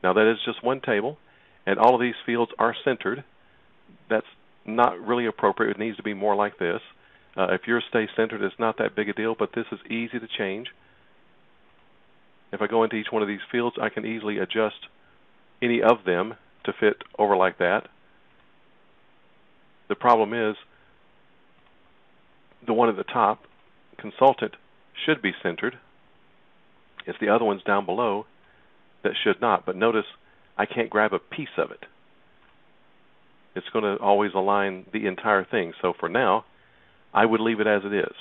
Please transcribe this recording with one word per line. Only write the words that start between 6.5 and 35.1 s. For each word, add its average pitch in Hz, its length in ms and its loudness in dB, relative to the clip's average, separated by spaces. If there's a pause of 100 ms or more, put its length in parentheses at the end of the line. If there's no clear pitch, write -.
this. 87 220 -2 (560)
Uh, 95 140 2
if 92 140 0
yours 117 240 0
stays 110 260 0
centered, 110 260 -2
it's 98 180 -6
not 113 180 -2
that 107 180 -2
big 104 120 -2
a 104 60 -6
deal, 113 240 -4
but 104 180 -2
this 117 160 -4
is 104 140 -12
easy 117 340 -6
to 110 80 -14 (100)
change. 101 300 -6 (1800)
If 101 100 -8
I 107 60 -2
go 113 160 2
into 113 140 -2
each 107 140 -6
one 110 100 0
of 104 60 0
these 101 120 -6 (120)
fields, 120 300 -2
I 110 80 -2
can 110 160 -8
easily 107 320 -6
adjust 107 500 -2 (760)
any 120 200 2
of 113 240 4
them 95 300 0 (300)
to 101 80 -4
fit 104 240 2 (200)
over 101 180 4
like 92 240 2
that. 90 280 2 (2000)
The 104 80 -2
problem 113 380 4
is 110 220 0 (2000)
the 117 80 -2
one 117 160 4
at 104 60 -2
the 95 80 -6
top, 110 380 0 (560)
consultant, 120 560 2 (520)
should 156 160 0
be 95 100 0 (120)
centered. 92 340 -4 (1300)
It's - 140 -10
the 104 100 -2
other 113 160 2
ones 101 180 0
down 101 220 0
below 104 400 -2 (800)
that - 100 0 (100)
should - 160 2
not. 107 260 2
But 92 100 -6
notice 110 300 2 (520)
I 104 80 0
can't 113 240 -4
grab 104 240 2
a 92 60 0
piece - 380 -12
of 78 140 -2
it. - 140 -18 (1700)
It's - 160 -10
gonna 104 260 0
always 101 360 2
align 98 580 0
the 110 140 -4
entire 98 400 2